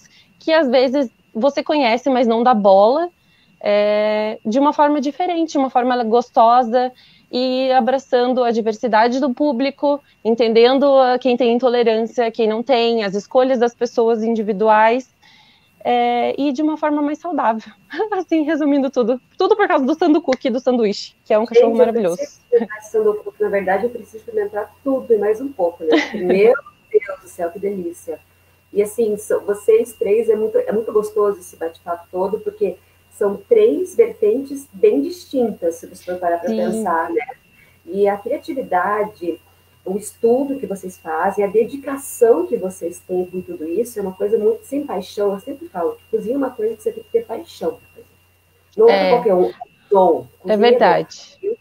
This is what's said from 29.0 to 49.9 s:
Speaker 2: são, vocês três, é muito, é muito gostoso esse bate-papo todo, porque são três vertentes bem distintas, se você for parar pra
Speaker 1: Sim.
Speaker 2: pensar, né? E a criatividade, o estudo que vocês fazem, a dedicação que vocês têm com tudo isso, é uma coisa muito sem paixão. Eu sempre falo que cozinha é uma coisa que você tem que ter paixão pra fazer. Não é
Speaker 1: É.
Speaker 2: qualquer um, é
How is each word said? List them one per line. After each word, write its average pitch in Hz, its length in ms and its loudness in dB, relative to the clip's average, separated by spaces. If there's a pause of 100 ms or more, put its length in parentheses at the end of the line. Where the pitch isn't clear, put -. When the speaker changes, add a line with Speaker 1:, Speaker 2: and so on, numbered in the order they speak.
Speaker 2:
são, - 280 -4
vocês 220 480 0
três, 214 360 0
é 220 80 4
muito, 220 220 -2
é - 140 -2
muito 226 200 -4
gostoso 208 460 0
esse - 180 -20
bate-papo 165 540 -10
todo, 190 300 -4
porque 202 360 -6 (360)
são 202 240 -2 (120)
três 247 460 2
vertentes 233 800 0
bem 220 280 2
distintas, 233 760 -4
se - 100 -20
você - 180 -20
for 180 140 -8
parar 170 200 -2
pra - 120 -6
Speaker 1:
Sim. 220 60 -2
Speaker 2:
pensar, 220 540 -2
né? 719 140 -4 (640)
E 196 200 0
a 202 100 0
criatividade, 196 1200 -4 (440)
o 190 120 -6
estudo 254 600 -2
que 196 80 -10
vocês 185 320 -10
fazem, 180 460 -4
a 196 40 0
dedicação 277 1000 0
que 262 120 -4
vocês 180 420 -8
têm 180 240 -4
com 185 160 -10
tudo 170 260 -12
isso, 208 320 -4
é 202 40 -6
uma 190 100 -6
coisa 208 260 -2
muito 220 260 0
sem 285 220 -6
paixão. 196 460 -4
Eu 196 80 -8
sempre 285 280 -14
falo 165 280 -6
que - 200 -8
cozinha 208 180 -4
é 285 40 -4
uma 262 120 -2
coisa 220 260 -6
que - 60 -20
você 220 100 -4
tem 226 100 -14
que - 80 -20
ter 233 140 -2
paixão 170 460 -8
pra - 100 -14 (140)
fazer. - 120 -20 (720)
Não 220 140 6
é 190 160 4
Speaker 1:
É. 185 40 2
Speaker 2:
qualquer 190 240 2
um, 180 140 2
é - 40 -8 (380)